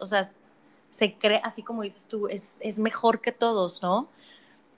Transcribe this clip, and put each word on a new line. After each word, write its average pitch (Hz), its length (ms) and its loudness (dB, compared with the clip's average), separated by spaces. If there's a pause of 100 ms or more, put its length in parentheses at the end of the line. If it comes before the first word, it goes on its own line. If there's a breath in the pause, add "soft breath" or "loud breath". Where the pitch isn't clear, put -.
o 196 40 -10
sea, 190 240 2 (600 soft breath)
se - 260 0
cree, 214 280 4
así 214 200 -8
como 226 200 -6
dices - 220 -10
tú, 208 220 -4
es, - 340 -10
es 214 180 -4
mejor 226 420 2
que 240 100 -2
todos", 202 500 0
¿no? 196 260 2 (680 soft breath)